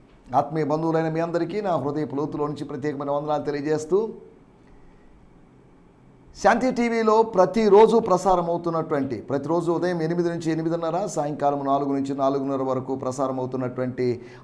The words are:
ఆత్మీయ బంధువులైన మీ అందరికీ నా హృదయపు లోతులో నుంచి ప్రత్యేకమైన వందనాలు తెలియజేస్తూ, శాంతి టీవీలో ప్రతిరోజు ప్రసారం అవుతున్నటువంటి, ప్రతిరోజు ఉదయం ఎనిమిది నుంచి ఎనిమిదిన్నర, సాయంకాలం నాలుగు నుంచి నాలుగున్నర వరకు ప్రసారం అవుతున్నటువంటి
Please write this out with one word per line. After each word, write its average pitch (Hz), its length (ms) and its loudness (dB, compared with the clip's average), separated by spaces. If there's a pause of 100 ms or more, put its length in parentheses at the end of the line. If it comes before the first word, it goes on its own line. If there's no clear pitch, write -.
(360)
ఆత్మీయ 156 280 0
బంధువులైన 160 460 0
మీ 160 100 -2
అందరికీ 170 420 -2
నా 185 140 -2
హృదయపు 143 400 -4
లోతులో 147 320 -4
నుంచి 147 180 -8
ప్రత్యేకమైన 143 460 -6
వందనాలు 147 320 -2
తెలియజేస్తూ, 151 720 -2 (2250)
శాంతి 240 280 4
టీవీలో 226 520 2
ప్రతిరోజు 220 760 6
ప్రసారం 185 480 4
అవుతున్నటువంటి, 165 720 -2
ప్రతిరోజు 143 560 -2
ఉదయం 170 300 -2
ఎనిమిది 170 280 0
నుంచి 170 220 -4
ఎనిమిదిన్నర, 165 540 -2
సాయంకాలం 143 600 -2
నాలుగు 139 280 0
నుంచి 139 240 -4
నాలుగున్నర 135 460 -2
వరకు 131 320 -4
ప్రసారం 131 440 -4
అవుతున్నటువంటి 127 840 -4 (180)